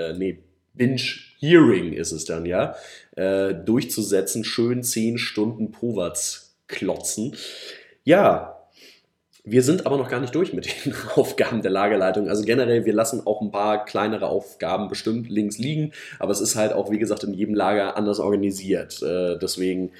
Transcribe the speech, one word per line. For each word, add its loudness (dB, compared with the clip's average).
äh, -8
nee, -4
Binge-Hearing 4
ist -6
es -6
dann, -6
ja, -2
äh, 0
durchzusetzen. 0
Schön 0
zehn -2
Stunden -4
Powatz -6
klotzen. -4
Ja, 4
wir 4
sind 2
aber 2
noch -2
gar -2
nicht -4
durch 0
mit -6
den -6
<laughs> -8
Aufgaben 2
der 0
Lagerleitung. 2
Also 0
generell, 2
wir 6
lassen 2
auch 0
ein -2
paar 0
kleinere -2
Aufgaben -2
bestimmt -2
links 0
liegen. -2
Aber -2
es 0
ist 0
halt 2
auch, 0
wie 2
gesagt, -2
in -4
jedem -2
Lager 0
anders 0
organisiert. -2
Äh, -2
deswegen -2